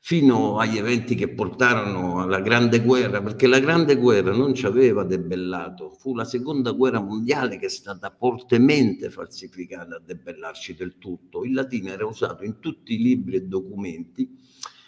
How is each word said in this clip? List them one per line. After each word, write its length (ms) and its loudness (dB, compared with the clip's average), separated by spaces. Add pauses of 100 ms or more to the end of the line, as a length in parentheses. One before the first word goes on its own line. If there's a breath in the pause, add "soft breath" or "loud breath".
Fino 540 4
agli 200 0
eventi 360 0
che 160 0
portarono 920 0
alla 200 0
Grande 400 4
Guerra, 400 2
perché 240 0
la 140 6
Grande 360 4
Guerra 380 4
non 220 2
ci 100 -6
aveva 380 4
debellato, 880 -6
fu 240 -10
la 100 -4
Seconda 460 -2
Guerra 280 2
Mondiale 600 -4
che 80 -6
è 20 -4
stata 480 -12
fortemente 920 2
falsificata 880 -14
a 60 -16
debellarci 720 -14
del 240 -12
tutto. 460 -12
Il 100 -2
latino 380 -4
era 160 -6
usato 360 -6
in 160 -10
tutti 360 -8
i 20 -6
libri 380 0
e 80 -2
documenti 840 -8 (600 loud breath)